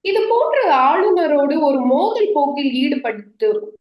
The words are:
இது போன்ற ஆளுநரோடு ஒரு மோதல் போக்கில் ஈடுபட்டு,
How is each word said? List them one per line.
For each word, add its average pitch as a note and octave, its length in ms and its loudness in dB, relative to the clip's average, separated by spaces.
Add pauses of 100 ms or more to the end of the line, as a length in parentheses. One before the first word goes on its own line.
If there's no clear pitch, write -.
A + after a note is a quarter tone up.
இது G4+ 280 -2
போன்ற A#4+ 480 2
ஆளுநரோடு D#4 840 2
ஒரு C4+ 180 0
மோதல் G#4 540 0
போக்கில் C#4+ 380 -2
ஈடுபட்டு, A3 1080 -4